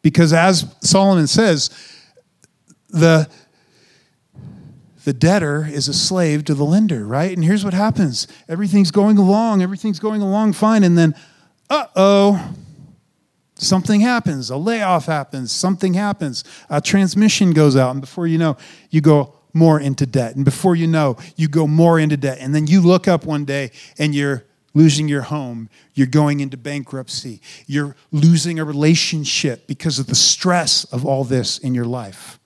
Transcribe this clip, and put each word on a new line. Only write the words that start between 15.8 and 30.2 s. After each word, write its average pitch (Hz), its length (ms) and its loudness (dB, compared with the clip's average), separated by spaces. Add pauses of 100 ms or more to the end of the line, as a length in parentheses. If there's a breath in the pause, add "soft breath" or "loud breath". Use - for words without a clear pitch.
happens, 190 520 -4 (240 loud breath)
a 147 100 -2
transmission 196 720 2
goes 151 240 4
out, 127 160 2
and 135 80 -8
before 165 280 -8
you 165 100 -2
know, 160 180 0 (360 loud breath)
you 160 100 2
go 147 320 4 (200)
more 160 260 4
into 139 260 -2
debt. 120 300 -4
And 135 100 -2
before 170 300 2
you 165 100 -2
know, 151 320 0 (180 loud breath)
you 160 120 -2
go 156 180 0
more 165 340 4
into 151 160 0
debt. 131 240 -6
And 131 140 -6
then 151 140 0
you 190 120 4
look 175 280 4
up 170 180 0
one 147 180 -4
day 139 280 -6 (260 loud breath)
and 151 160 -2
you're 143 300 -2 (320)
losing 151 320 4
your 143 160 -4
home. 120 440 -10 (280 soft breath)
You're 135 100 2
going 147 360 0
into 135 160 -10
bankruptcy. 131 840 -12 (240 loud breath)
You're 143 300 -6 (160 soft breath)
losing 160 480 2
a 156 60 -4
relationship 147 1000 -2
because 139 320 -6
of 131 80 -6
the - 80 -6
stress - 680 0